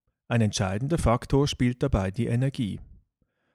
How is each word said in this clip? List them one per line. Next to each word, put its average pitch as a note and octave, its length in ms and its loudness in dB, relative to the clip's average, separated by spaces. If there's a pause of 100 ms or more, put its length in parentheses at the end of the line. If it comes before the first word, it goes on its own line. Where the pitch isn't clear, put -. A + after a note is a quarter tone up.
(280)
Ein A#2+ 140 2
entscheidender A2 580 0
Faktor C3+ 480 2
spielt B2 340 -2
dabei G2+ 300 0
die A#2 160 -2
Energie. A#2+ 520 -2 (760)